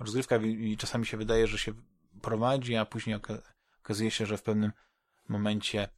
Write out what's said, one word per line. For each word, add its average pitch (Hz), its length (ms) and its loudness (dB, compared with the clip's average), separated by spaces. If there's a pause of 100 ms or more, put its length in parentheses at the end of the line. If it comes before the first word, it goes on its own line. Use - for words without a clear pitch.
rozgrywka 120 380 2
i, 110 340 0
i 107 60 -2
czasami - 280 -2
się 113 120 -6
wydaje, 110 300 4
że 107 100 -2
się 110 160 -4 (480)
prowadzi, 120 540 2
a 110 100 2
później 110 300 -4
oka-, 107 260 -8 (420)
okazuje 110 280 0
się, - 140 -2
że 104 120 -2
w - 60 -16
pewnym 107 280 2 (580)
momencie 104 680 0